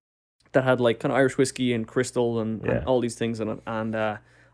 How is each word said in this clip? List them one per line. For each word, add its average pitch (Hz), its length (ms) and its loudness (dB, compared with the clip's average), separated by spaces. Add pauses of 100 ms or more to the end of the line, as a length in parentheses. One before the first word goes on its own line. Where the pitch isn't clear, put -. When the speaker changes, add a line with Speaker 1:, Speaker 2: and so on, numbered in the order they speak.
(520)
Speaker 1:
that 131 120 4
had, 127 160 4
like, 117 180 2
kinda 135 160 -2
Irish 131 220 4
whiskey 127 380 0
and 113 120 -2
Crystal 120 540 -2
and, 110 220 -4
and 113 100 -2
Speaker 2:
Yeah. 123 140 -2
Speaker 1:
all 127 140 2
these 120 140 -2
things 117 240 -4
in 107 100 -4
it. - 180 -6
And, 110 280 -4
uh, 107 220 -2 (380)